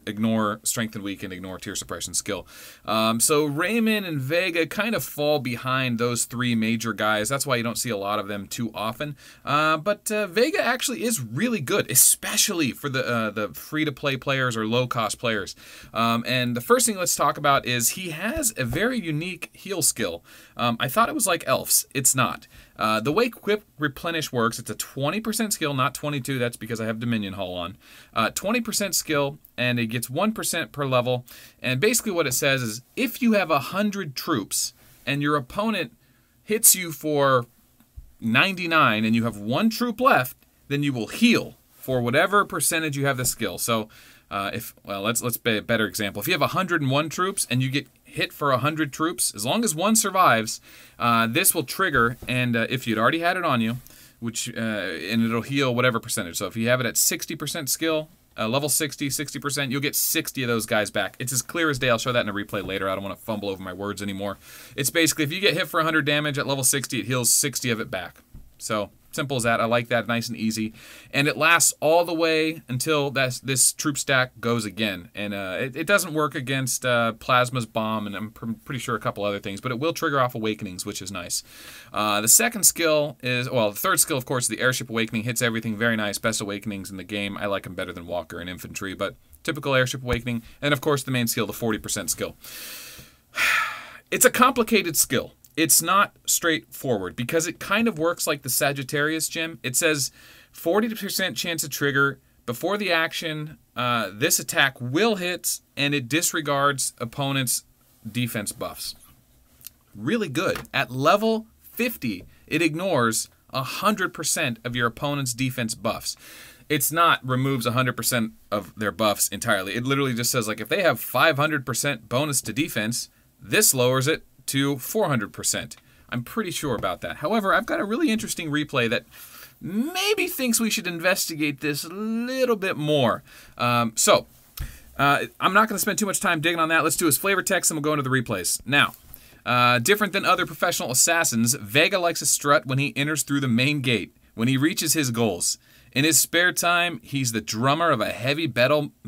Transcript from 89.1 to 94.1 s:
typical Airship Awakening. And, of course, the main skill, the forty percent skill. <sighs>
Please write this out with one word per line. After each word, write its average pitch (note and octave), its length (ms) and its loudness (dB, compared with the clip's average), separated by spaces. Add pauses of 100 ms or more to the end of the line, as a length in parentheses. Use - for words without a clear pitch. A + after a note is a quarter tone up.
typical C#3 320 -4
Airship C3 300 2
Awakening. A#2+ 400 -4 (180)
And, C#3+ 100 0
of C#3 100 0
course, C#3+ 200 2
the C3+ 100 -6
main B2 140 0
skill, A2+ 220 0
the G2+ 60 -6
forty A2 260 -2
percent F#2+ 320 -4
skill. - 260 -6 (960)
<sighs> - 800 -2